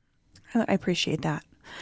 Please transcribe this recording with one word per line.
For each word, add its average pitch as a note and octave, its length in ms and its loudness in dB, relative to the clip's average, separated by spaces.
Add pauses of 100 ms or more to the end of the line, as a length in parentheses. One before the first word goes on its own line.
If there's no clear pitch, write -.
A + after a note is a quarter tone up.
(540)
I A3 200 4
appreciate E3 500 0
that. D3+ 200 -2 (380)